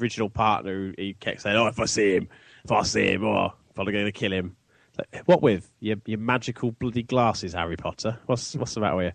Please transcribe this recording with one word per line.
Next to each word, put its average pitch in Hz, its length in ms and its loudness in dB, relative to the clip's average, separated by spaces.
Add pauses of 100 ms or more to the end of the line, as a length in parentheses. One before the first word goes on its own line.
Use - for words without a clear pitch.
original 113 300 0
partner, 107 420 2
who 95 240 -4
he 98 180 -6
kept - 280 -6
saying, 104 140 2
"Oh, 117 100 6
if 113 120 -2
I 113 60 2
see 101 320 4
him, 92 120 0 (360)
if - 80 -2
I 107 120 4
see 101 240 2
him, 95 160 0
oh, 95 280 2 (180)
if - 80 -12
I'm 98 60 -2
gonna 101 280 0
kill 104 200 -2
him." 92 240 -4 (400)
Like, - 300 -10
what 175 160 6
with? 107 260 2 (120)
Your, 107 160 -2 (100)
your 107 140 -4
magical 120 500 -2
bloody 120 320 -4
glasses, 117 500 0
Harry 85 240 -4
Potter. 110 400 -6 (100)
What's, - 280 -2
what's 127 200 -6
the 113 60 -4
matter 92 160 2
with 90 100 0
you? 90 80 -2